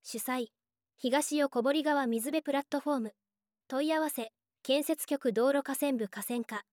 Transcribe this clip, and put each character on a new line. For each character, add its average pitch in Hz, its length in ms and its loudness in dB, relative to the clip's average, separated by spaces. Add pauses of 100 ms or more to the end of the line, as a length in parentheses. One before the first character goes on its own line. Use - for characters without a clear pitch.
主 - 140 -10
催、 254 300 -4 (500)
東 294 440 2
尾 285 60 2
小 247 140 0
堀 285 200 2
川 285 260 2
水 226 220 -2
辺 302 140 0
プ 294 80 -4
ラ 277 120 0
ッ - 60 -8
ト 285 120 0
フ 294 100 -2
ォ 285 60 2
ー - 20 0
ム。 220 160 -6 (540)
問 277 180 0
い 320 60 2
合 311 80 2
わ 311 80 0
せ、 233 240 -6 (300)
建 277 200 2
設 - 240 -2
局 277 240 0
道 233 220 4
路 277 100 2
河 277 140 -4
川 285 160 0
部 220 160 -2
河 - 160 -10
川 240 180 -4
課。 214 300 -8